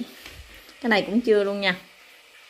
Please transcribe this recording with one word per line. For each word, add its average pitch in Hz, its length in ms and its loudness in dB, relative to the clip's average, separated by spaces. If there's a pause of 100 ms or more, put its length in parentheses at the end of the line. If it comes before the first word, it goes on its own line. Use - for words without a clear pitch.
(800)
Cái 240 100 -2
này 202 120 4
cũng 202 180 0
chưa 214 240 4
luôn 202 160 -4
nha. 190 160 0 (720)